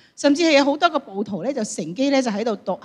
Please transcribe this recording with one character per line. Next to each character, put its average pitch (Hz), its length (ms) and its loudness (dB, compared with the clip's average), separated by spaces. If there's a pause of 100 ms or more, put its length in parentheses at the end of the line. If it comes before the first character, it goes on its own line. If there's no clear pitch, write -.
(160)
甚 285 200 2
至 339 80 0
係 320 140 6
有 277 80 4
好 285 120 0
多 339 120 2
個 302 100 -2
暴 196 240 -6
徒 185 200 -8
呢， 254 80 -4
就 247 120 -4
乘 175 320 -8
機 277 160 0
呢， 269 100 2
就 240 80 -2
喺 208 140 -2
度 226 140 -2
度-， 185 280 -6